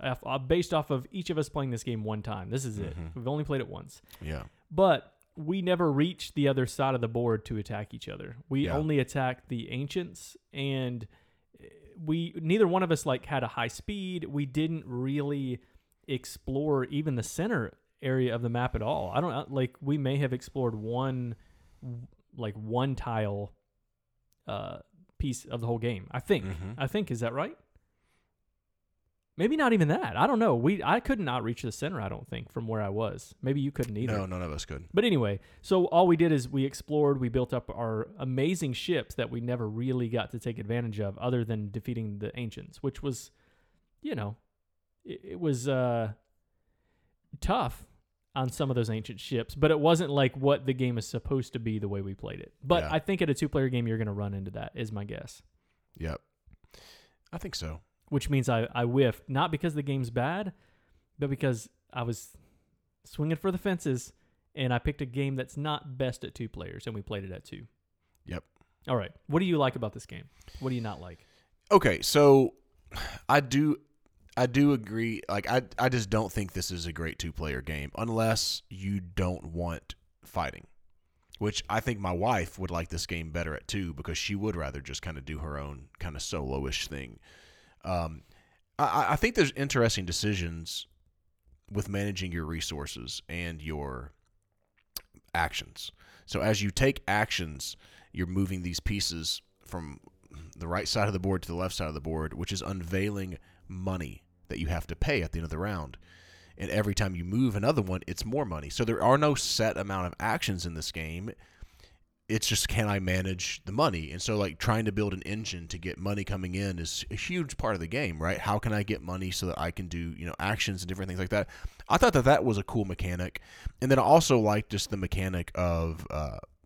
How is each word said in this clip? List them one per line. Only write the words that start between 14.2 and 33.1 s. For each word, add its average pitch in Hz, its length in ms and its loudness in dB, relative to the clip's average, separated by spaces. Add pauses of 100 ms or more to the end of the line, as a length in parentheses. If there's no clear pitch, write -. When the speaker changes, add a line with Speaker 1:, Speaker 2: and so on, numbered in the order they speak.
Speaker 1:
We 143 220 -2
didn't 156 400 -2
really 135 760 -2 (480)
explore 139 800 0
even 147 280 0
the 117 80 0
center 165 560 -2 (240)
area 131 320 2
of 117 80 -2
the 120 80 0
map 120 240 0
at 113 80 -2
all. 107 320 -2
I 131 60 2
don't, 156 120 -2
uh, 131 160 -4
like, 131 320 0
we 143 160 0
may 135 220 0
have 135 140 0
explored 123 420 -2
one, 120 600 -4 (440)
w-, 120 260 -10 (300)
like, 110 200 -6
one 120 400 2
tile, 104 580 -2 (920)
uh, 101 320 -6 (400)
piece 131 260 -2
of 117 160 -6
the 113 80 -2
whole 117 100 2
game, 110 320 -4
I 123 80 -4
think. 127 260 2
Speaker 2:
Mm-hmm. 95 320 -6
Speaker 1:
I 139 120 -2
think, 208 240 -2
is 113 80 -4
that 117 120 -2
right? 180 240 -4 (1800)
Maybe 233 200 2
not 269 160 4
even 175 160 6
that. 160 300 0
I 156 80 6
don't 254 120 4
know. 214 160 6
We, 151 280 4
I 208 180 4
could 269 200 0
not 127 220 -2
reach 117 200 -2
the 120 100 -4
center, - 280 -4
I 98 100 -2
don't 110 180 -8
think, 117 240 -10
from 117 160 -4
where 110 140 -2
I 101 80 -2
was. 104 500 -4